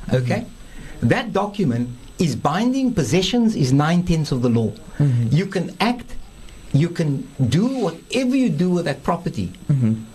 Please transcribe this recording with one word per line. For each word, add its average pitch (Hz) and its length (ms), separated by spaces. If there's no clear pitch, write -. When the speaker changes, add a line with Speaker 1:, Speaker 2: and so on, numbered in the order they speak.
Speaker 1:
Mm-hmm. 127 100
Speaker 2:
okay? 120 300
That 190 320
document 156 560
is 156 160
binding. 233 600
Possessions 185 600
is 131 200
nine-tenths 160 580
of 127 80
the 123 80
law. 117 220
Speaker 1:
Mm-hmm. 120 380
Speaker 2:
You 185 80
can 185 340
act, 247 380
you 156 160
can 151 400
do 175 200
whatever 247 680
you 262 140
do 175 220
with 175 160
that 143 160
property 151 500
Speaker 1:
Mm-hmm. 117 340